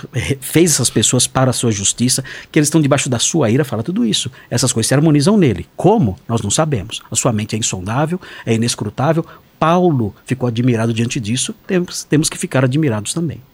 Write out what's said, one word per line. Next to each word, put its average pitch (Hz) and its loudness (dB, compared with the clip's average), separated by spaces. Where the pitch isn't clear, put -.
re-, 123 -4
fez 165 2
essas - 0
pessoas 123 2
para 131 0
a 117 2
sua 117 0
justiça, 113 -2
que - -2
eles 147 4
estão 160 2
debaixo 139 2
da 120 0
sua 139 2
ira, 135 2
fala 110 -4
tudo 214 -2
isso. - -2
Essas 123 0
coisas - -2
se 131 0
harmonizam 151 4
nele. 117 2
Como? 170 2
Nós 117 -2
não 101 -4
sabemos. 131 -2
A 120 -8
sua 123 0
mente 107 -4
é 107 -4
insondável, 120 -4
é 117 0
inescrutável. 120 -2
Paulo 160 2
ficou 127 -2
admirado 117 0
diante 117 -2
disso, 120 -4
temos, 180 -2
temos 156 0
que - -8
ficar 131 -2
admirados 127 0
também. 160 -6